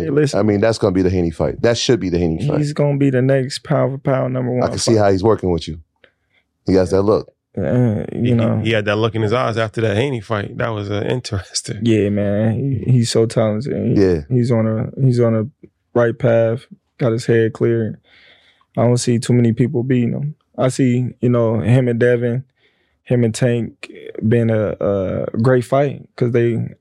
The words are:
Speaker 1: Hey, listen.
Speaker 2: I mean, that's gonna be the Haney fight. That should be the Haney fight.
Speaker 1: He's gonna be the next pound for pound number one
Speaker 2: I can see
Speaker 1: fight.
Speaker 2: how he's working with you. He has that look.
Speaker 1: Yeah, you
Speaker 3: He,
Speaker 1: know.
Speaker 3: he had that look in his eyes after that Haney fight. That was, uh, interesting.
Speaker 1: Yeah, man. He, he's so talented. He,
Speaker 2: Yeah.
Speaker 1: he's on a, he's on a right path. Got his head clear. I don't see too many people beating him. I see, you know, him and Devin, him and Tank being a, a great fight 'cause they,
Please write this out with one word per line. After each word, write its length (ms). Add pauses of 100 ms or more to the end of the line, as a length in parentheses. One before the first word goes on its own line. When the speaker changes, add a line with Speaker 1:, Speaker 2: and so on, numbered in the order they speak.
Speaker 1:
Hey, 80
listen. 280
Speaker 2:
I 40
mean, 180
that's 160
gonna 160
be 80
the 80
Haney 220
fight. 300
That 160
should 220
be 100
the 100
Haney 280
fight. 120
Speaker 1:
He's 140
gonna 240
be 120
the 120
next 420
pound 300
for 40
pound 360
number 200
one 100
Speaker 2:
I 60
can 100
see 140
Speaker 1:
fight. 60
Speaker 2:
how 120
he's 120
working 280
with 160
you. 140 (840)
He 100
has 160
that 120
look. 300 (240)
Speaker 1:
Yeah, 560
you 100
Speaker 3:
He, 100
Speaker 1:
know. 260
Speaker 3:
he 120
had 140
that 120
look 180
in 80
his 100
eyes 240
after 240
that 160
Haney 240
fight. 360
That 120
was, 220
uh, 180
interesting. 720
Speaker 1:
Yeah, 280
man. 440 (320)
He, 60
he's 180
so 160
talented. 480 (240)
He, 40
Speaker 2:
Yeah. 280
Speaker 1:
he's 220
on 160
a, 220 (120)
he's 180
on 160
a 120 (500)
right 200
path. 500 (320)
Got 140
his 120
head 280
clear. 460 (800)
I 60
don't 140
see 200
too 160
many 200
people 300
beating 300
him. 220 (220)
I 120
see, 400 (100)
you 100
know, 300
him 280
and 120
Devin, 440 (600)
him 200
and 100
Tank 580 (360)
being 240
a, 280
a 460 (160)
great 240
fight 500
'cause 180
they, 480